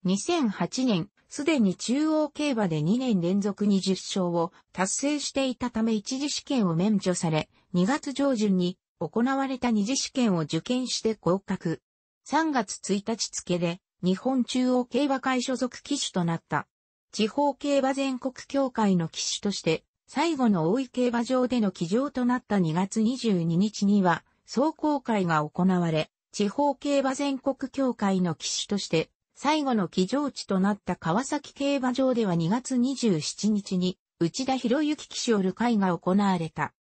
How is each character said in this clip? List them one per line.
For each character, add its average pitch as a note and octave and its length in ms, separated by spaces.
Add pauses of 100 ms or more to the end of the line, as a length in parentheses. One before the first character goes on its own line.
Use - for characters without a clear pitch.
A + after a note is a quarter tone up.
二 F#3 140
千 E4 300
八 G3 360
年、 G3+ 240 (200)
す - 160
で D#4 140
に G3 160
中 D4 340
央 D#4 200
競 D4 240
馬 G#3+ 160
で D#3 140
二 F#3+ 160
年 A#3+ 220
連 F#3 200
続 G3+ 260
二 G3 140
十 F#3+ 120
勝 F#3 340
を E3+ 260 (200)
達 F#3+ 220
成 C#4+ 260
し - 120
て C4+ 160
い B3 80
た B3 140
た A3 120
め A3+ 100
一 A#3+ 280
次 D4 100
試 - 140
験 A#3+ 240
を E3 80
免 G3 220
除 F#3 160
さ F3 160
れ、 D#3 180 (240)
二 F3+ 140
月 C#4 260
上 C#4 240
旬 G#3 200
に F3+ 220 (220)
行 F3 200
わ C4+ 280
れ C4 100
た B3 140
二 G#3 120
次 C4 120
試 - 160
験 A3+ 240
を E3 40
受 D#3+ 200
験 B3+ 260
し - 140
て A3 200
合 F3+ 200
格。 F3 400 (440)
三 D#4+ 280
月 A#3+ 260 (140)
一 G3+ 120
日 - 260
付 - 280
で E3+ 220 (220)
日 F#3 120
本 B3+ 300
中 B3+ 260
央 B3 140
競 C4+ 220
馬 C4+ 140
会 C4 220
所 B3+ 140
属 B3 260
騎 C#4+ 160
手 - 140
と F3+ 120
な E3+ 120
っ - 120
た。 D3+ 200 (420)
地 G#3+ 180
方 C#4+ 260
競 C#4 260
馬 C4+ 140
全 C4+ 240
国 B3+ 160 (120)
協 C4+ 240
会 G3+ 260
の E3 120
騎 - 140
手 - 180
と G#3 100
し - 120
て、 - 220 (240)
最 D#4 280
後 B3+ 120
の E3+ 220
大 B3+ 100
井 B3+ 80
競 B3 200
馬 A#3+ 160
場 B3+ 240
で B3 120
の G3+ 100
騎 F3 160
乗 B3+ 240
と B3+ 140
な B3 120
っ B3 100
た G3+ 120
二 D#3+ 160
月 G3 260
二 A#3 160
十 G#3 260
二 E3 140
日 G#3 300
に G3+ 160
は E3+ 220 (200)
壮 D4+ 280
行 D4 280
会 G#3+ 240
が D#3 240
行 - 140
わ F3+ 280
れ、 D#3 200 (220)
地 G#3 160
方 C#4+ 260
競 C#4 260
馬 C4 140
全 C#4 240
国 C4+ 320
協 C4 240
会 F#3+ 260
の F3 140
騎 - 160 (120)
手 - 40
と G3+ 120
し - 100
て、 D#3+ 220 (240)
最 D4+ 280
後 C4 120
の F#3+ 140
騎 F#3 180
乗 C#4 240
地 - 160
と F#3+ 140
な G3+ 120
っ G3+ 100
た F3+ 140
川 F#3+ 280
崎 - 300
競 C#4 240
馬 B3+ 140
場 C4 220
で A3 120
は F3+ 80
二 E3 140
月 B3+ 280
二 B3+ 180
十 G3 260
七 - 300
日 G3 280
に F3+ 200 (220)
内 E3+ 260
田 C4 100
博 B3+ 260
之 D4+ 260
騎 - 160
手 A#3 100
お G3 80
る F#3 100
会 A#3 260
が F#3 180
行 F3+ 160
わ G3 260
れ D#3+ 100
た。 D3 240 (100)